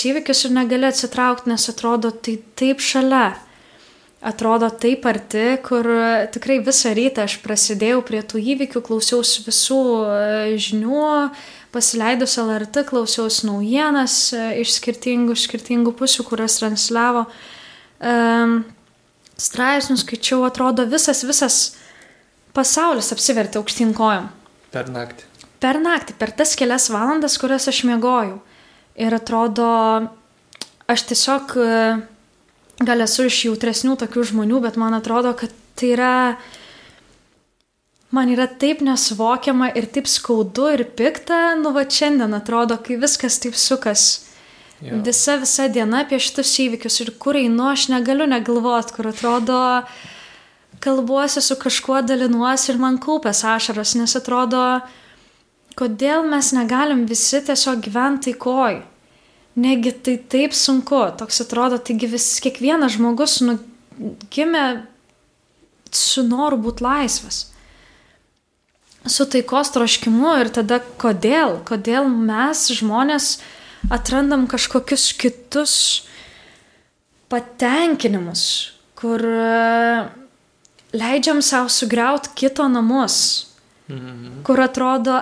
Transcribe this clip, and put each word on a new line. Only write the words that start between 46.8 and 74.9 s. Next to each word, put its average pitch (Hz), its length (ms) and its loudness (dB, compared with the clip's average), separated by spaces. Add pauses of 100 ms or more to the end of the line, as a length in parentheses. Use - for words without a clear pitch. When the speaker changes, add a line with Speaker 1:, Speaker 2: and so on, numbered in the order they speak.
Speaker 1:
ir 233 160 -8
kur 285 220 -2
einu, 240 320 2
aš 269 180 0
negaliu 262 400 0
negalvot, 240 640 0
kur 220 160 -8
atrodo, 240 500 0 (1200)
kalbuosi 269 640 0
su 269 160 0
kažkuo, 269 460 0
dalinuosi 254 680 0
ir 247 100 0
man 262 180 2
kaupės 302 460 -2
ašaros, 220 500 0
nes 233 220 0
atrodo, 247 460 0 (1080)
kodėl 269 540 0
mes 294 260 0
negalim 254 540 2
visi 233 340 0
tiesiog 269 400 0
gyvent 262 460 0
taikoj? 247 560 0 (760)
Negi 247 380 2
tai 254 240 -2
taip 277 340 0
sunku, 262 480 2 (120)
toks 220 280 -6
atrodo, 240 380 0
taigi 233 320 -4
vis, 240 180 0 (120)
kiekvienas 262 580 0
žmogus, 240 420 2
nu, 240 160 2 (680)
gimė 311 420 0 (1200)
su - 380 0
noru 262 320 2
būt 226 240 -4
laisvas, 262 640 -2 (1600)
su 269 200 0
taikos 269 480 0
troškimu 240 640 2
ir 233 140 2
tada 240 300 0 (140)
kodėl, 226 680 2
kodėl 233 480 0
mes 233 580 0
žmonės 247 680 0 (540)
atrandam 262 560 2
kažkokius - 640 0